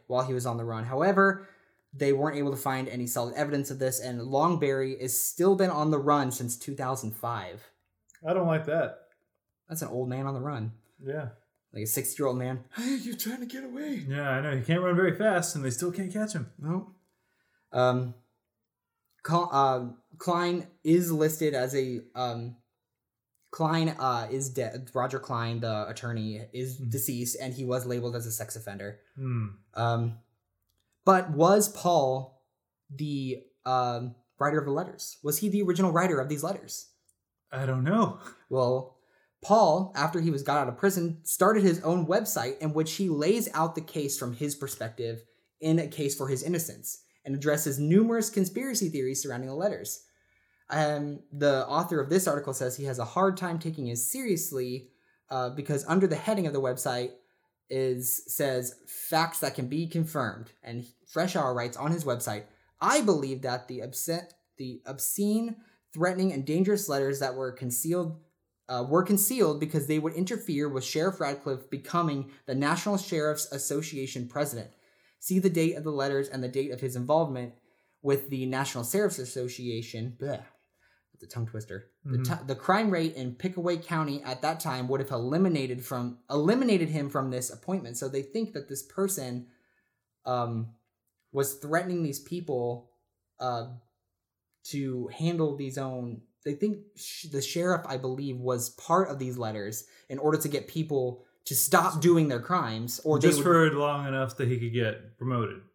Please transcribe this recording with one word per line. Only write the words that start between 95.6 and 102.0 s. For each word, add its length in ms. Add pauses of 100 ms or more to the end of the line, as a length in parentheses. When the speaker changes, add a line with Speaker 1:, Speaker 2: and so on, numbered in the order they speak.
Speaker 1:
own. 440 (240)
They 80
think 240 (180)
sh-, 280
the 180
sheriff, 440
I 120
believe, 400
was 320
part 400
of 100
these 180
letters 460 (240)
in 120
order 180
to 100
get 220
people 560 (200)
to 100
stop 440
doing 300